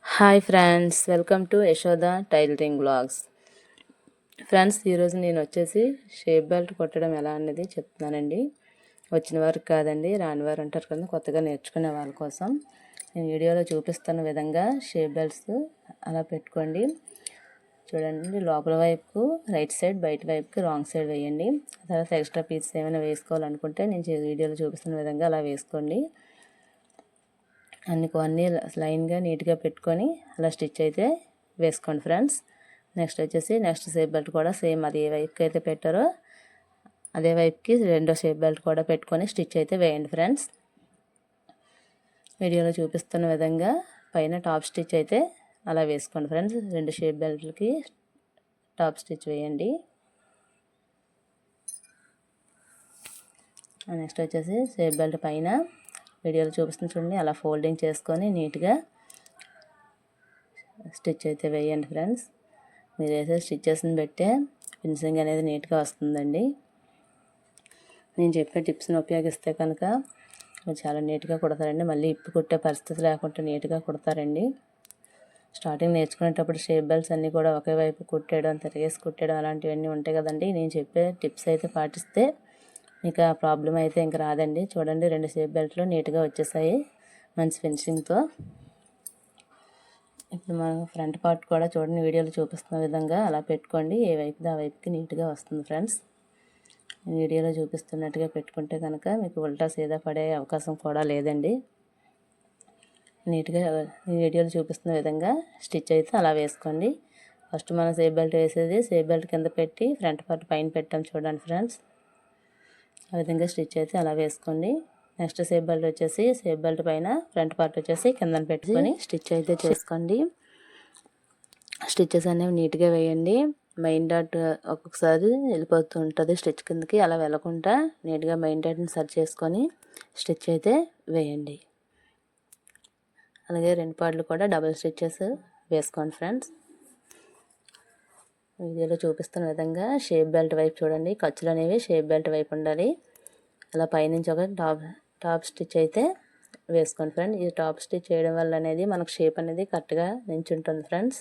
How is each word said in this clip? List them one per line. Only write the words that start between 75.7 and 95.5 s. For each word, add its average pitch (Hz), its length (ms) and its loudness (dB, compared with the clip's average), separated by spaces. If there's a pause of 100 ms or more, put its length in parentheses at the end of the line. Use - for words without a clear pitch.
నేర్చుకునేటప్పుడు 160 680 0
షేప్ 156 280 2
బెల్ట్స్ 160 240 0
అన్నీ 156 200 -2
కూడా 160 220 4
ఒకే 160 220 0
వైపు 156 220 -2 (100)
కుట్టేయడం, 156 500 0
తిరగేసి 156 420 -4
కుట్టేయడం 160 380 -2
అలాంటివన్నీ 156 540 -4
ఉంటాయి 156 220 -2
కదండి. 156 380 -2
నేను 160 220 -2
చెప్పే 170 260 0 (160)
టిప్స్ - 320 -4
అయితే 160 240 -2
పాటిస్తే 160 480 0 (800)
మీకు 175 220 0
ఆ 160 160 4
ప్రాబ్లం 156 400 2
అయితే 160 240 2
ఇంక 160 160 -2
రాదండి. 151 400 0 (100)
చూడండి, 160 420 0
రెండు 156 200 -2
షేప్ 156 220 -2
బెల్ట్లు 160 360 0
నీట్గా 156 360 0
వచ్చేసాయి 160 440 0 (680)
మంచి 160 240 0
ఫినిషింగ్తో. 160 540 -2 (2250)
ఇప్పుడు 175 260 -8
మనం 165 180 -2 (140)
ఫ్రంట్ 156 300 -6
పార్ట్ 165 280 2
కూడా 165 220 2
చూడండి, 165 320 0
వీడియోలో 160 320 2
చూపిస్తున్న 160 480 -4
విధంగా 156 420 0
అలా 151 140 0 (100)
పెట్టుకోండి. 160 460 -2 (120)
ఏ - 20 2 (100)
వైపుది 151 320 -4
ఆ - 80 -2
వైపుకి 151 340 -8
నీట్గా 165 380 -4
వస్తుంది 151 360 -8